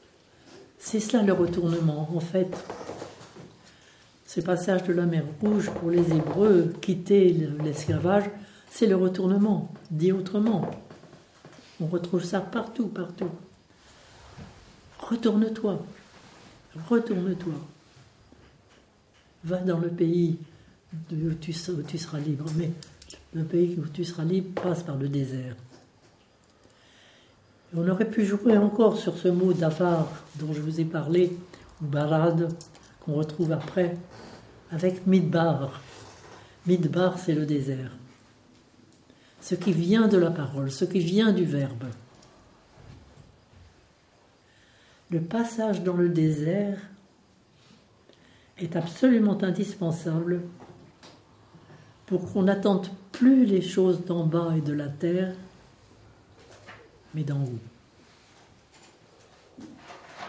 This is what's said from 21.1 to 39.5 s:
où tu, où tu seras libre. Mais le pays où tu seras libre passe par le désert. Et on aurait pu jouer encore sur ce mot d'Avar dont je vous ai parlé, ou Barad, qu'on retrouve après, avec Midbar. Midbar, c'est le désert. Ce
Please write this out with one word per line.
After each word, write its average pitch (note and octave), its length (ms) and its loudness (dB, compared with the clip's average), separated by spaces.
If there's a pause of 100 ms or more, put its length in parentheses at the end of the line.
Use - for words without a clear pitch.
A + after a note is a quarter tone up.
où D#3+ 40 -2
tu, E3 220 -8 (160)
où D#3 100 -4
tu D3+ 160 -8
seras D3+ 220 -8
libre. D3 260 -4 (120)
Mais E3 140 -2 (640)
le E3 100 -4
pays E3+ 360 0
où C#3+ 80 -4
tu - 160 -8
seras D#3+ 220 -6
libre F#3 360 -2
passe F3+ 220 -2
par C#3+ 140 -6
le C#3 100 -2
désert. C3 480 -4 (2250)
Et E3+ 60 -6
on E3+ 100 0
aurait F#3+ 220 2
pu G#3+ 160 2
jouer G#3 320 4
encore G#3 400 4
sur E3 200 -4
ce F#3 120 0
mot F3+ 240 4
d'Avar E3 580 2 (240)
dont D3+ 180 -6
je D3+ 80 -4
vous D#3+ 200 -4
ai D#3+ 40 0
parlé, E3 520 0 (440)
ou D#3+ 40 -6
Barad, D#3+ 680 2 (460)
qu'on D#3 140 -6
retrouve D#3 400 -2
après, F3 440 -2 (760)
avec F3+ 360 -2
Midbar. E3 720 2 (840)
Midbar, F3 500 2
c'est - 160 -2
le D3+ 120 0
désert. C3+ 460 -4 (1500)
Ce - 140 -4